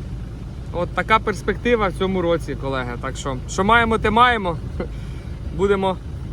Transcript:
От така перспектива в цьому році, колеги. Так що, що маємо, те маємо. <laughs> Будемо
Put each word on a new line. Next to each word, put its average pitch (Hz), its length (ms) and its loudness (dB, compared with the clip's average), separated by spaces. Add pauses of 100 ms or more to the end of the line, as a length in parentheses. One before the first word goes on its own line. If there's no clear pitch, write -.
(720)
От 170 160 -2
така 202 300 2
перспектива 214 680 2
в 165 40 -2
цьому 190 300 0
році, 160 320 0
колеги. 127 460 -4
Так 131 160 -6
що, 135 200 -4 (140)
що 190 140 0
маємо, 226 340 6
те 214 120 2
маємо. 220 480 4 (200)
<laughs> - 760 -8
Будемо 190 400 4 (360)